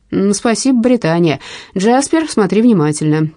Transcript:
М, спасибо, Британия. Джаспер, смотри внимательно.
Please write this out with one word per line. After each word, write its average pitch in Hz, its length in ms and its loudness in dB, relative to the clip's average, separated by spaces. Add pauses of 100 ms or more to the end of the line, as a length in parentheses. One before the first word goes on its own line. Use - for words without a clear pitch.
(120)
М, 196 220 0
спасибо, 240 460 0
Британия. 170 600 0 (380)
Джаспер, 277 520 0
смотри 196 320 0
внимательно. 156 760 0